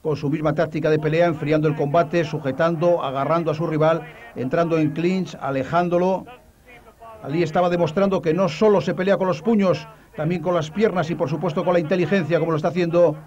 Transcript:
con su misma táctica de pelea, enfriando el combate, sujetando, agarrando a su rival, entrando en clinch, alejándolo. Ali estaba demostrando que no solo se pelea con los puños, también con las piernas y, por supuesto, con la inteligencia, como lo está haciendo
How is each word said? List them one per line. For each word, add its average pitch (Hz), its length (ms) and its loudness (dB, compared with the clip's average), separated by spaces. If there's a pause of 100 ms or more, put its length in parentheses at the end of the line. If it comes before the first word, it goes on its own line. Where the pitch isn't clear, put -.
con 156 160 -2
su 143 140 -4
misma 151 240 0
táctica 160 360 0
de 156 80 4
pelea, 156 280 2
enfriando 156 420 0
el 151 60 0
combate, 165 500 2
sujetando, 160 760 0
agarrando 143 480 -2
a 147 40 0
su 165 120 -4
rival, 156 360 2 (340)
entrando 160 420 0
en 151 140 2
clinch, 180 480 -4
alejándolo. 175 840 0 (1000)
Ali 151 200 -4
estaba 175 260 0
demostrando 175 540 0
que 165 100 0
no 180 160 0
solo 202 320 2
se 175 140 -4
pelea 185 240 0
con 185 80 0
los 170 160 -2
puños, 196 440 2 (300)
también 165 240 -2
con 175 140 -2
las 156 160 -2
piernas 185 400 0
y, 170 40 -2
por 156 140 -2
supuesto, 165 360 -2
con 180 100 2
la 180 60 4
inteligencia, 170 580 0
como 165 140 0
lo 156 40 2
está 156 120 0
haciendo 165 480 2 (100)